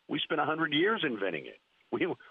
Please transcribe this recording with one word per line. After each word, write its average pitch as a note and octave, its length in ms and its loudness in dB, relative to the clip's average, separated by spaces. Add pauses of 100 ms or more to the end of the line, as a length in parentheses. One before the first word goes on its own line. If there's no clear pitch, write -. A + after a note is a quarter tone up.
We - 120 -2
spent D#3 200 -2
a D3 40 2
hundred D#3 280 0
years F#3 320 4
inventing F#2+ 420 -2
it. A1 120 -16 (320)
We, - 160 0 (240)